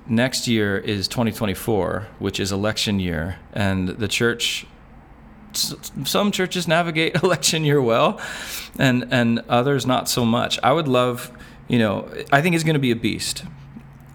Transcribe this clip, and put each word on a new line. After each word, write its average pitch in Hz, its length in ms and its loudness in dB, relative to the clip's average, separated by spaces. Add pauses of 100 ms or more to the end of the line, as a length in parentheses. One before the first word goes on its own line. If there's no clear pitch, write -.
next 120 400 0
year 104 300 2
is 101 300 -2
twenty 113 240 0
twenty-four, 95 760 -2 (120)
which 98 200 -4
is 98 120 -2
election 101 480 0
year, 87 380 -2 (160)
and 95 360 0
the 101 180 -4
church, - 580 -2 (880)
s-, - 220 -4 (300)
some 196 260 2
churches 180 360 -4
navigate 165 480 0
<laughs> 160 80 2
election 160 420 0
year 143 160 4
well, 131 380 4 (600)
and, 123 320 2
and 117 360 2
others 131 380 2
not 127 240 0
so 123 160 2
much. 113 380 2
I 123 100 6
would 156 140 0
love, 123 440 0 (360)
you 120 120 2
know, 101 280 0 (240)
I 143 100 6
think 170 140 2
it's 160 80 0
gonna 156 160 2
be 131 120 2
a 113 40 2
beast. - 480 -4 (720)